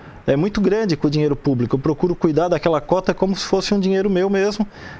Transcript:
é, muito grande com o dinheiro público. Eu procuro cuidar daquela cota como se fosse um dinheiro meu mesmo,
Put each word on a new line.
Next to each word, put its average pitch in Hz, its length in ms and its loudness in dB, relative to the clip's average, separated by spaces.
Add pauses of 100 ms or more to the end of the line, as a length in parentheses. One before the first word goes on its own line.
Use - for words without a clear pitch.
(280)
é, 139 80 4
muito 208 260 0
grande 196 340 2
com - 120 0
o - 20 0
dinheiro 147 260 0
público. 120 400 0
Eu 127 40 0
procuro 165 360 0
cuidar 165 340 2
daquela 160 300 2
cota 185 340 0
como 190 220 0
se - 100 -8
fosse 190 280 0
um 202 60 2
dinheiro 190 300 0
meu 190 200 2
mesmo, 202 380 0 (320)